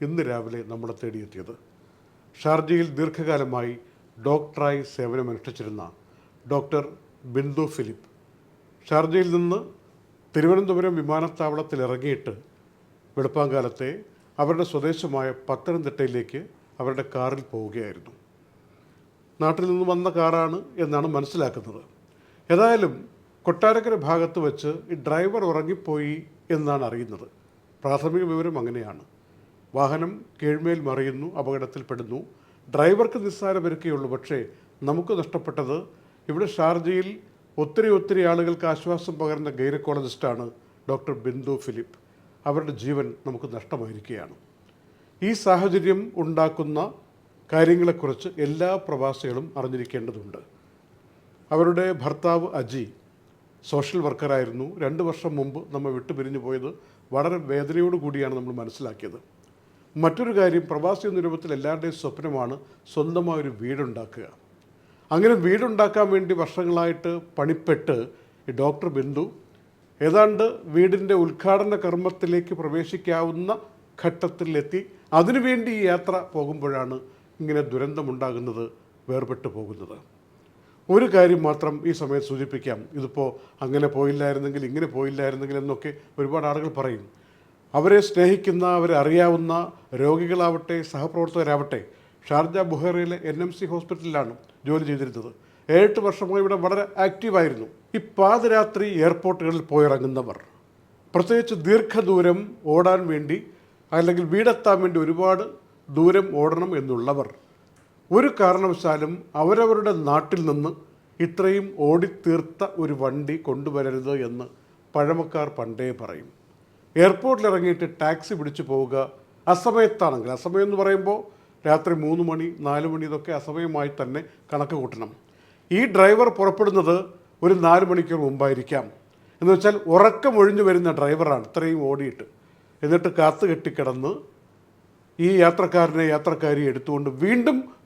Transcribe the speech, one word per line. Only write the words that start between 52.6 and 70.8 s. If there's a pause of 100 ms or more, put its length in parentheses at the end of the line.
അജി (840)
സോഷ്യൽ
വർക്കറായിരുന്നു. (160)
രണ്ട്
വർഷം
മുമ്പ് (160)
നമ്മെ
വിട്ടുപിരിഞ്ഞു
പോയത് (460)
വളരെ (120)
വേദനയോടു
കൂടിയാണ്
നമ്മൾ
മനസ്സിലാക്കിയത്. (840)
മറ്റൊരു
കാര്യം,
പ്രവാസി
എന്ന
രൂപത്തിൽ
എല്ലാവരുടെയും
സ്വപ്നമാണ് (380)
സ്വന്തമായൊരു (100)
വീടുണ്ടാക്കുക. (880)
അങ്ങനെ (100)
വീടുണ്ടാക്കാൻ
വേണ്ടി
വർഷങ്ങളായിട്ട് (260)
പണിപ്പെട്ട് (520)
ഈ
ഡോക്ടർ (100)
ബിന്ദു (840)
ഏതാണ്ട് (300)
വീടിൻ്റെ